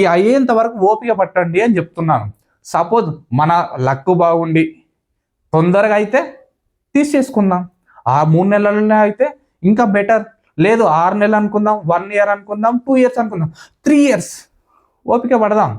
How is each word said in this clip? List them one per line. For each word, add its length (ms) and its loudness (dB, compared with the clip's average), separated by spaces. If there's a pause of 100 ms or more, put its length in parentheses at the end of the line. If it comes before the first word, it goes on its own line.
అయ్యేంత 460 2
వరకు 260 -2
ఓపిక 340 0
పట్టండి 500 -2
అని 160 2
చెప్తున్నాను. 480 -4 (400)
సపోజ్ 440 -2 (240)
మన 180 0 (280)
లక్ 340 -2
బాగుండి 500 0 (920)
తొందరగా 420 2
అయితే 260 0 (720)
తీసేసుకుందాం, 680 0 (440)
ఆ 160 2
మూడు 260 2
నెలలనే 500 2
అయితే 260 0 (380)
ఇంకా 220 2
బెటర్, 380 0 (360)
లేదు 240 4
ఆరు 320 2
నెలలు 200 0
అనుకుందాం, 500 -2
వన్ 280 -2
ఇయర్ 160 2
అనుకుందాం, 480 -4
టూ 180 -2
ఇయర్స్ 240 2
అనుకుందాం, 300 -4 (360)
త్రీ 120 4
ఇయర్స్ 340 0 (760)
ఓపిక 300 0
పడదాం. 440 0